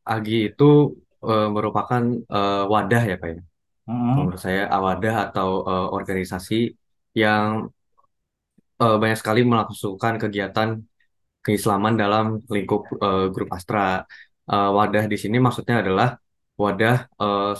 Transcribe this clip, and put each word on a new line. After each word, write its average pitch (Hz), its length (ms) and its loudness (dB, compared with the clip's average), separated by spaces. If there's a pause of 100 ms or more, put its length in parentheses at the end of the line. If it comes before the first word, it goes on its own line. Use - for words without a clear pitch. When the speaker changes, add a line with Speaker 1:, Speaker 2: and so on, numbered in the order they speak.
(120)
Speaker 1:
Agi 107 220 -4 (140)
itu, - 160 0 (640)
eh, 110 160 2 (120)
merupakan, 107 460 -2 (340)
eh, 101 180 0 (200)
wadah 107 360 2
ya, 92 120 -2
Pak, 85 140 -6
ya. 87 40 -14 (480)
Speaker 2:
Hmm. 120 260 0
Speaker 1:
Kalau 143 140 2
menurut 90 200 -6
saya, 95 140 0 (120)
ah, 95 140 0
wadah 95 280 0 (100)
atau, 92 240 -2 (220)
eh, 92 140 -2 (120)
organisasi 95 580 -4 (680)
yang, 107 280 4 (1300)
eh, 113 200 4
banyak 110 200 2
sekali 110 200 2 (100)
melangsungkan 107 600 -2 (100)
kegiatan 101 460 -2 (760)
keislaman 107 560 0
dalam 107 240 2 (300)
lingkup, 104 260 -2 (240)
eh, 95 180 0 (120)
grup 98 220 -6
Astra. 104 220 -4 (720)
Eh, 101 260 2
wadah 107 340 2
di 104 120 -2
sini 107 220 -2
maksudnya 120 380 0
adalah 95 260 2 (540)
wadah, 104 320 2 (280)
eh, 101 200 0 (160)